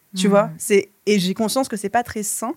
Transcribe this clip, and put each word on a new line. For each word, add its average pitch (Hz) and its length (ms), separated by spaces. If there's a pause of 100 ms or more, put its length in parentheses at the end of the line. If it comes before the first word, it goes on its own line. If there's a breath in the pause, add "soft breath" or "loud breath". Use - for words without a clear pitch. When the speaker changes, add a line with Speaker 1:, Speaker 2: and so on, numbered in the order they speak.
(160)
Speaker 1:
Tu 185 120
Speaker 2:
Hmm. - 20
Speaker 1:
vois, 202 280
c'est, 202 300 (180)
et 208 120
j'ai 185 160
conscience 226 340
que 226 80
c'est 196 120
pas 240 140
très 220 200
sain, 226 340